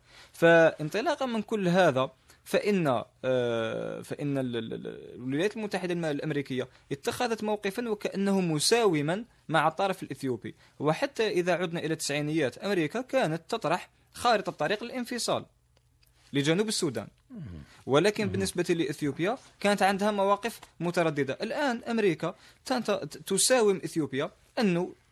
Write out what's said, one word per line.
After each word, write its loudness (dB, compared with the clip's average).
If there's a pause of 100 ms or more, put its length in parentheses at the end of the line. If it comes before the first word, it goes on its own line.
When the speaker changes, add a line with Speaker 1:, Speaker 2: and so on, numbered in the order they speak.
(320)
Speaker 1:
فانطلاقاً 4
من -2
كل 0
هذا 4 (340)
فإن، 2 (220)
آه، -2
فإن -6
ال-، -4
ال-، -6
ال-، -12
الولايات -2
المتحدة -4
الم-، -4
الأمريكية -4 (240)
اتخذت -4
موقفاً -4
وكأنه 0
مساوماً 2 (240)
مع 4
الطرف -2
الإثيوبي. -6 (240)
وحتى 0
إذا 2
عدنا -2
إلى -2
التسعينيات -2
أمريكا -2
كانت 0
تطرح -2 (220)
خارطة 0
طريق -2
الانفصال -4 (880)
لجنوب 2
السودان، -4 (240)
Speaker 2:
مم. -16 (460)
Speaker 1:
ولكن 2
Speaker 2:
مم. -2
Speaker 1:
بالنسبة -2
لإثيوبيا -2 (220)
كانت 2
عندها 2
مواقف 0 (200)
مترددة. 0
الآن -2
أمريكا 0 (320)
تنت-، -2
تساوم 4
إثيوبيا -2 (280)
أنه 2 (180)